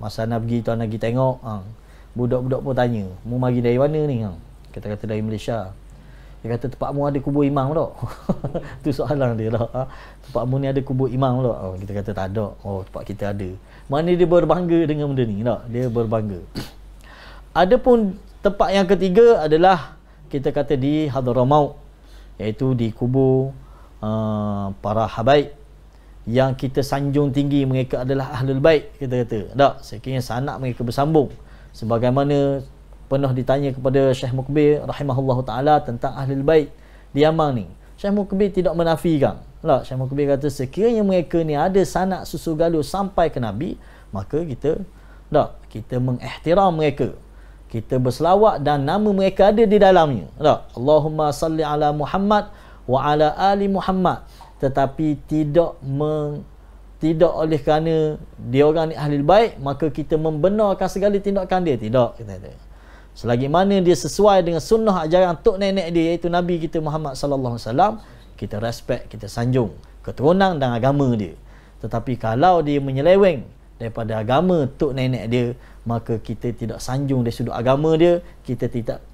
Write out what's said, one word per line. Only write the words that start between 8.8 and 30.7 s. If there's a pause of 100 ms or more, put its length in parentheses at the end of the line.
Tu
soalan
dia
lah,
ha. (480)
"Tempatmu
ni
ada
kubur
imam
tak?"
Oh,
kita
kata,
"Tak
ada." (140)
"Oh,
tempat
kita
ada." (400)
Mana
dia
berbangga
dengan
benda
ni,
tak? (120)
Dia
berbangga. (1160)
Adapun (240)
tempat
yang
ketiga
adalah (320)
kita
kata
di
Hadramaut, (560)
iaitu
di
kubur, (480)
uh,
para
habaib (720)
yang
kita
sanjung
tinggi
mereka
adalah
Ahlul
Bait,
kita
kata. (140)
Tak, (120)
sekiranya
sanak
mereka